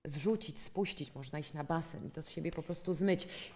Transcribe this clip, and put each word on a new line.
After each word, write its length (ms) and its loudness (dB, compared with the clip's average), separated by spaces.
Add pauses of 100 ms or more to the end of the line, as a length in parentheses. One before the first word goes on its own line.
zrzucić, 540 0
spuścić. 560 0
Można 240 -4
iść 140 -6
na 100 -2
basen 440 0
i 40 -8
to 100 -6
z 80 -8
siebie 220 -2
po 120 -2
prostu 300 0
zmyć. 340 6 (280)